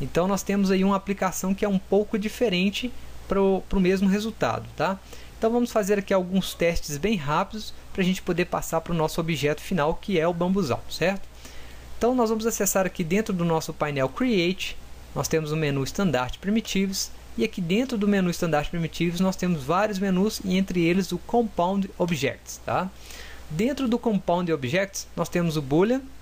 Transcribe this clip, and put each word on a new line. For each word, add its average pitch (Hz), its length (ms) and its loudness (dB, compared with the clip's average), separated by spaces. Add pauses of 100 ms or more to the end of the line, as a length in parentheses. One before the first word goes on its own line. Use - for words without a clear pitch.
Então 160 260 0
nós 190 160 0
temos 196 300 2
aí 190 100 4
uma 196 140 4
aplicação 190 580 -2
que 202 100 0
é 208 40 2
um 196 100 2
pouco 208 400 0
diferente 208 720 0 (360)
pro, 190 400 4
pro 202 100 2
mesmo 190 300 4
resultado, 185 680 0
tá? 185 220 0 (400)
Então 226 140 2
vamos 240 180 2
fazer 202 300 4
aqui 196 120 -2
alguns 185 400 2
testes 170 460 0
bem 196 160 2
rápidos 175 580 -2 (200)
pra 196 100 0
gente 185 180 2
poder 180 260 0
passar 165 340 -2
pro 175 120 -6
nosso 160 280 0
objeto 156 420 0
final, 156 320 2
que 190 240 -2
é 156 80 4
o 175 80 2
bambuzal, 175 560 2
certo? 190 380 -2 (680)
Então 233 160 2
nós 240 160 4
vamos 220 160 0
acessar 196 400 0
aqui 180 200 -2
dentro 202 280 0
do 175 120 0
nosso 160 280 0
painel 143 360 0
Create, 190 680 0 (380)
nós 139 140 -2
temos 156 240 0
o 156 40 0
menu 143 280 0
Estandarte 127 560 0
Primitivos, 196 720 -2 (260)
e 226 60 2
aqui 220 160 -4
dentro 214 360 0
do 202 120 2
menu 196 200 4
Estandarte 156 420 0
Primitivos 170 500 -2
nós 190 160 2
temos 180 260 0
vários 190 380 2
menus, 196 440 2
e 185 140 2
entre 185 260 2
eles 175 280 2
o 175 60 -4
Compound 196 800 0
Objects, 135 680 -2
tá? 170 240 -2 (580)
Dentro 254 380 0
do 233 100 2
Compound 180 560 0
Objects 151 640 -2
nós 165 140 -2
temos 170 280 0
o 156 60 0
Boolean, 190 400 2 (200)